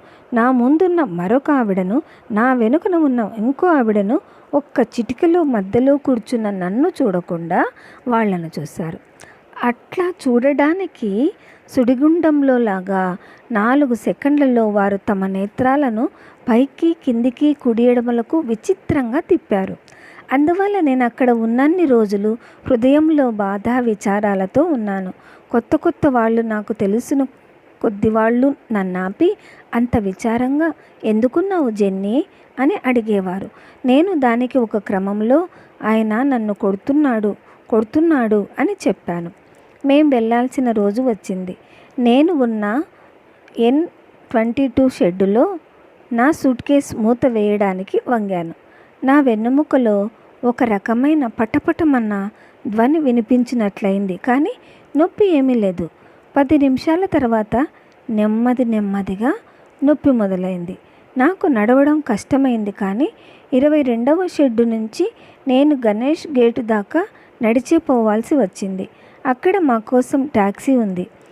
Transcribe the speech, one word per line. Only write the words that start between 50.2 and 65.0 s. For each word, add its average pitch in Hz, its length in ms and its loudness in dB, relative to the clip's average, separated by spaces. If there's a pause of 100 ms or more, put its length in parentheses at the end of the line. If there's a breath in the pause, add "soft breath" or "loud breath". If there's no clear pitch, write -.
ఒక 240 180 0
రకమైన 240 640 0
పటపటమన్న 226 1000 -2 (400 soft breath)
ధ్వని 233 300 2
వినిపించినట్లయింది, 226 1200 0
కానీ 311 360 -2 (440 loud breath)
నొప్పి 359 300 2 (100)
ఏమీ 262 180 2
లేదు. 185 340 -2 (480 soft breath)
పది 277 220 2
నిమిషాల 285 460 0
తర్వాత 233 640 0 (440 soft breath)
నెమ్మది 226 540 0
నెమ్మదిగా 208 720 -2 (500 soft breath)
నొప్పి 285 260 2
మొదలైంది. 185 680 -2 (400 soft breath)
నాకు 370 280 0
నడవడం 277 540 2
కష్టమైంది, 233 720 -2
కానీ 208 380 -4 (440 loud breath)
ఇరవై 294 300 2
రెండవ 262 440 0
షెడ్డు 247 360 0
నుంచి 226 500 -4 (360 loud breath)